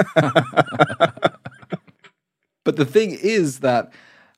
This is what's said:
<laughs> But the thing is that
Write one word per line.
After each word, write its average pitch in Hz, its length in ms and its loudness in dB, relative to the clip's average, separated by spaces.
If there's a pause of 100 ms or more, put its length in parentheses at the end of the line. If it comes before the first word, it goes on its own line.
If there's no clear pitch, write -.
(160)
<laughs> 156 60 2 (2500)
But - 120 -2
the 143 100 2
thing 208 260 2
is 185 480 0
that 123 320 0 (460)